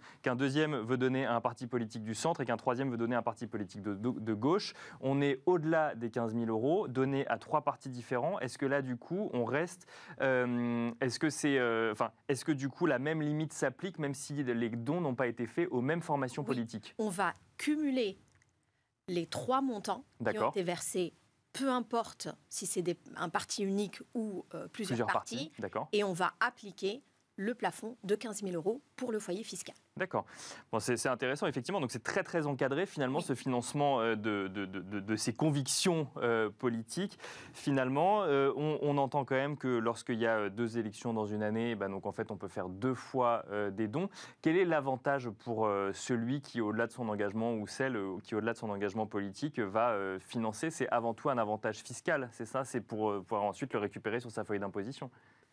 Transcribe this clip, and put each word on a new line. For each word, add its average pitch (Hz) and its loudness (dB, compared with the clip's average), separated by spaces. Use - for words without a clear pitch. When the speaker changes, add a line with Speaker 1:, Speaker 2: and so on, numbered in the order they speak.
Speaker 1:
qu'un 127 2
deuxième 143 2
veut 117 0
donner 131 4
à 117 2
un 117 2
parti 120 -2
politique 117 -4
du 110 -4
centre 160 0
et 127 -2
qu'un 117 0
troisième 127 0
veut 120 -2
donner 117 2
à 120 2
un 107 0
parti 113 -4
politique 104 -6
de, 101 -2
de, 110 -2
de 110 -2
gauche, 143 2
on 135 2
est 143 2
au-delà 160 4
des 113 -4
quinze 113 0
mille 117 0
euros 139 2
donnés 131 2
à 110 0
trois 151 0
partis 139 -2
différents. 127 -2
Est-ce - -6
que 143 2
là, 139 2
du 127 -2
coup, 190 -4
on 120 2
reste, 147 -2
euh, 120 2
est-ce 127 2
que 156 2
c'est, 139 4
euh, 113 4
enfin, 110 0
est-ce 135 -2
que 160 2
du 135 0
coup, 175 0
la 139 4
même 151 0
limite 151 0
s'applique, 156 -2
même 135 -2
si 143 -4
les 117 0
dons 127 -2
n'ont 139 0
pas 127 2
été 120 -2
faits 175 0
aux 170 2
mêmes 160 2
formations 139 0
Speaker 2:
Oui. 139 -6
Speaker 1:
politiques ? 117 -4
Speaker 2:
On 220 0
va 180 0
cumuler 269 0
les 175 0
trois 254 0
montants 226 -2
qui - -8
ont 220 -2
Speaker 1:
D'accord. 214 2
Speaker 2:
été 190 0
versés, 175 -2
peu 269 -2
importe 240 -2
si - -6
c'est 185 0
des, 170 0
un 170 -2
parti - -2
unique 196 0
ou, 214 -4
euh, 156 -8
plusieurs 190 -4
Speaker 1:
Plusieurs 113 2
Speaker 2:
partis, 117 0
Speaker 1:
partis, 131 -8
d'accord. 107 -4
Speaker 2:
et 208 4
on 196 0
va 175 0
appliquer 214 -4
le 208 0
plafond 220 -4
de 202 2
quinze 208 -4
mille 185 -2
euros 196 -2
pour 247 -6
le 214 -2
foyer 208 -6
fiscal. - -12
Speaker 1:
D'accord. 151 -2
Bon, 110 2
c'est, 120 2
c'est 135 0
intéressant, 131 0
effectivement. 160 -2
Donc, 123 0
c'est 120 -6
très, - 0
très 160 0
encadré, 139 2
finalement, 139 0
Speaker 2:
Oui. - -2
Speaker 1:
ce 135 0
financement, 131 2
euh, 113 4
de, 104 0
de, 98 -4
de, 95 -6
de, 98 -4
de 107 0
ces 113 0
convictions, 147 2
euh, 113 4
politiques. 117 -2
Finalement, 143 4
euh, 139 4
on, 147 0
on 143 2
entend 139 2
quand 131 0
même 139 2
que 131 -4
lorsqu'il 117 0
y 113 2
a, 113 4
euh, 104 2
deux 113 -2
élections 113 -2
dans 110 0
une 107 -2
année, 113 0
bah, 98 -2
donc, 98 -6
en 101 -4
fait, 113 -4
on 101 -6
peut 98 -8
faire 92 -6
deux 110 -2
fois, 120 0
euh, 104 0
des 104 -2
dons. 165 -2
Quel 160 4
est 185 6
l'avantage 139 2
pour, 110 0
euh, 98 4
celui 123 -2
qui, 123 -4
au-delà 110 2
de - -10
son 120 -4
engagement, 107 0
ou 107 -4
celle, 131 -2
euh, 95 -4
qui, - -4
au-delà 110 2
de - -18
son 113 -4
engagement 101 0
politique, 104 -4
va, 107 2
euh, 98 -2
financer ? 113 -4
C'est 131 -2
avant 117 2
tout 147 -2
un 131 2
avantage 107 0
fiscal, 135 -2
c'est 117 -10
ça ? 131 -2
C'est 123 -4
pour, 107 0
euh, 101 -2
pouvoir 101 0
ensuite 104 -2
le 117 2
récupérer 107 -2
sur 120 -10
sa 107 -4
feuille 104 0
d'imposition ? 101 -6